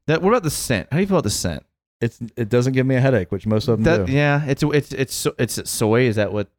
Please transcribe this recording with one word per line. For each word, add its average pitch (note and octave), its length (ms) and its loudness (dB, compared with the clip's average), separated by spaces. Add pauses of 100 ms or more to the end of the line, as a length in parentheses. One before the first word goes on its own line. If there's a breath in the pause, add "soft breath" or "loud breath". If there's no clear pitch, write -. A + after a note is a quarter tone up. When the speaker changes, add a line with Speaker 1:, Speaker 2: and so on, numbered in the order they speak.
Speaker 1:
That, D#3+ 160 0
what F#3 80 2
about A#3+ 140 2
the D3+ 60 0
scent? - 420 -4
How C#3+ 60 0
do - 40 2
you G#3 60 0
feel F#3+ 80 2
about D3 80 2
the G#2 60 0
scent? E2 340 -6 (360)
Speaker 2:
It's, A#2 180 -4 (180)
it A2+ 140 -4
doesn't B2 240 2
give C3 100 2
me C3 120 2
a B2 40 2
headache, B2 320 2
which G2 140 -6
most G#2+ 220 0
of A2+ 100 2
them A2 60 0
Speaker 1:
That, - 220 2
Speaker 2:
do. C3 60 -2
Speaker 1:
yeah, C#3+ 320 2
it's, C#3 180 -2
it's, D3 300 0
it's, C3 220 -4
so-, - 240 -4
it's - 320 -4
soy. A2+ 320 2
Is A#2 140 0
that G2+ 160 -2
what G2+ 160 -6 (100)